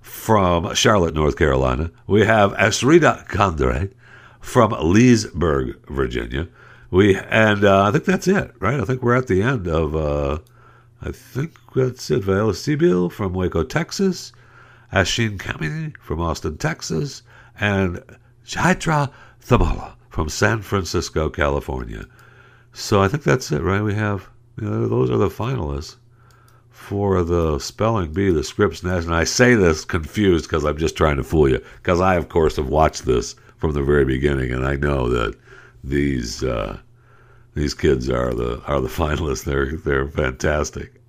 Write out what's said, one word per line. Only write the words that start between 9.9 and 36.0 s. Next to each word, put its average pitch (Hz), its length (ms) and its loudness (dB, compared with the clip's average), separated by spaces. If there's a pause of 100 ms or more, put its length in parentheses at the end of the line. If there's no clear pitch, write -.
uh, 73 440 -2 (640)
I - 80 -8
think - 420 -10 (220)
that's 127 340 -2
it. 135 140 0
Viola 98 320 0
Sibyl 139 560 0
from 95 220 -6
Waco, 90 280 -2
Texas. 175 680 -4 (600)
Ashin 101 460 0
Kamini 151 640 -8
from 80 180 -6
Austin, 80 380 -4
Texas. 156 640 -6 (380)
And 98 420 0 (420)
Chaitra 156 680 0 (320)
Thabala 95 500 2 (160)
from 78 200 -6
San 107 320 0
Francisco, 87 680 -4
California. 64 760 -4 (680)
So - 280 0
I 98 60 4
think 147 160 -4
that's - 280 0
it, 143 120 -2
right? 95 180 0
We 104 140 -2
have, 104 340 -4 (300)
you 107 100 -6
know, 110 180 -2
those 123 220 0
are 120 80 0
the 104 120 2
finalists 87 680 -6 (720)
for 98 540 -2
the 82 360 0
Spelling 104 540 -2
Bee, 98 180 2
the 76 120 0
Scripps - 400 -2
National. 85 320 -2
I 82 80 2
say 123 320 4
this 87 300 4
confused 87 640 0
'cause 78 160 0
I'm 73 120 0
just 80 180 -2
trying 76 220 2
to 65 60 -2
fool 76 260 4
you, 64 120 0 (220)
'cause 90 180 2
I, 95 140 2
of 80 140 -2
course, 80 280 2
have 73 120 -4
watched 76 360 0
this 60 300 -2 (220)
from 78 160 -2
the 71 100 -2
very 71 220 4
beginning, 65 460 0
and 64 140 -2
I 69 100 -2
know 69 340 -2
that 58 260 0 (480)
these, 65 600 -2